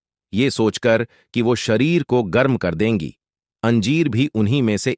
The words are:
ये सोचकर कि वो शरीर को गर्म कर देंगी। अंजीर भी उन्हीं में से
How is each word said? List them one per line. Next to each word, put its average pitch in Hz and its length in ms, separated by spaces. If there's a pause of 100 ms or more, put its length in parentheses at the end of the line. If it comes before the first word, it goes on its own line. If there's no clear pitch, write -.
(340)
ये 127 160
सोचकर 113 560 (280)
कि 120 80
वो 117 160
शरीर 143 460
को 123 200
गर्म 120 340
कर 85 180
देंगी। 98 400 (480)
अंजीर 117 460
भी 120 180
उन्हीं 110 360
में 107 140
से 123 200